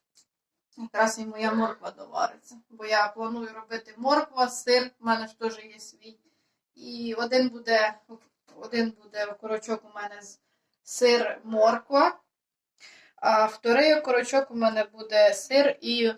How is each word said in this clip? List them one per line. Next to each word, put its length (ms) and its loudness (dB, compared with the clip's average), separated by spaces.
Якраз 420 -2
і 60 -10
моя 280 -4
морква 380 -4
довариться. 640 -8
Бо 160 -16
я 220 0
планую 460 -8
робити 440 -14
морква, 520 0
сир, 500 0
в 60 -16
мене 220 -2
ж 120 -20
теж 200 -6
є 200 -20
свій. 400 -20
І 380 -8
один 360 0
буде, 500 0
один 340 -4
буде 360 -8
окорочок 600 -8
у 100 -20
мене 260 -12
з 180 -20
сир, 600 0
морква, 760 2
а 300 4
вторий 500 4
окорочок 560 0
у 40 -10
мене 280 0
буде 500 2
сир 480 2
і 360 0